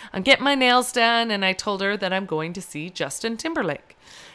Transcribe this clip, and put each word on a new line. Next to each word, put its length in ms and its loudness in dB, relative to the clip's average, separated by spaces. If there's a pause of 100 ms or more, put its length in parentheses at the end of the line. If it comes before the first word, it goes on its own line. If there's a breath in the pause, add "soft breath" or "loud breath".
(120)
I'm 100 -4
getting 200 4
my 140 4
nails 340 4
done, 400 2
and 140 -2
I 80 4
told 300 -4
her 140 0
that 160 -4
I'm 140 -2
going 280 -4
to 60 -10
see 300 -10
Justin 460 -6
Timberlake. 600 -4 (380 loud breath)